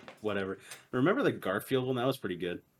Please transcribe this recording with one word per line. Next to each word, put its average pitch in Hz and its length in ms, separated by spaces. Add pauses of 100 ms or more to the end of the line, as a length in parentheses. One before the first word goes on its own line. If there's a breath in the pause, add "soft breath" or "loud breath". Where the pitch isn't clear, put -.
(200)
whatever. 98 400 (320 loud breath)
Remember 180 320
the 160 80
Garfield 117 560
one? 135 80
That 120 100
was 131 120
pretty 92 180
good. 87 260 (180)